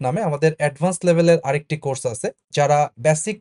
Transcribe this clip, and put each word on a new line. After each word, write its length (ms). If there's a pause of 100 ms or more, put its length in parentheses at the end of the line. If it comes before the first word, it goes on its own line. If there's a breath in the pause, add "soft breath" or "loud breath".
নামে 160
আমাদের 380
অ্যাডভান্স 380 (100)
লেভেলের 400
আরেকটি 300
কোর্স 240 (120)
আছে। 140 (300)
যারা 220 (260)
basic 360